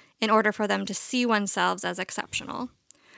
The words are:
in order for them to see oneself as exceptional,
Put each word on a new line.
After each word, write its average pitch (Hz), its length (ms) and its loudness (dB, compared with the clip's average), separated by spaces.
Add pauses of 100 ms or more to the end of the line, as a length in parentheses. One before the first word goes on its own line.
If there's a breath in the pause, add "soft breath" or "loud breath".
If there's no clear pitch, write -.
(200 soft breath)
in 220 100 2
order 214 220 6
for 214 140 -2
them 196 200 0
to 190 80 -4
see 247 300 -2
oneself 196 600 0
as 180 140 -4
exceptional, - 720 -6 (480 loud breath)